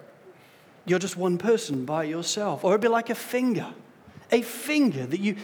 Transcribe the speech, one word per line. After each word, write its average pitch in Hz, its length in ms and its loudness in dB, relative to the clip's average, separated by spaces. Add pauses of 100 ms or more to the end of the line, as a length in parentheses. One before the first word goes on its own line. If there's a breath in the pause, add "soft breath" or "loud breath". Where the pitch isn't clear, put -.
(840 soft breath)
You're 180 160 2
just 190 160 -6
one 180 200 0
person 170 480 0
by 156 200 -2
yourself. 170 580 -4
Or 190 80 4
it'd 208 100 4
be 226 60 0
like 233 240 2
a 226 60 -2
finger. 247 500 -2 (640 loud breath)
A 240 120 4
finger 233 600 0
that 135 140 -2
you 202 260 0